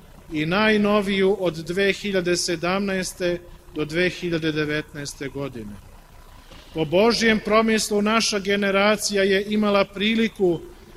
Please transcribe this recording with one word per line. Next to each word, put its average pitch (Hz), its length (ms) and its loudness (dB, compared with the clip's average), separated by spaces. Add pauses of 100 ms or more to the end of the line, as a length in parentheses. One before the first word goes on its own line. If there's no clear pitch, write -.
(320)
i 151 140 -2
najnoviju 208 960 2
od 175 140 -2
dve 175 380 0
hiljade 185 440 -2
sedamnaeste 180 1000 -2 (360)
do 151 100 -4
dve 170 240 -2
hiljade 165 440 -2
devetnaeste 151 760 -6
godine. 127 440 -10 (1040)
Po 160 100 -2
Božjem 214 600 2
promislu, 214 580 2
naša 214 360 0
generacija 202 840 2
je 196 260 2
imala 208 360 2
priliku 208 760 0 (360)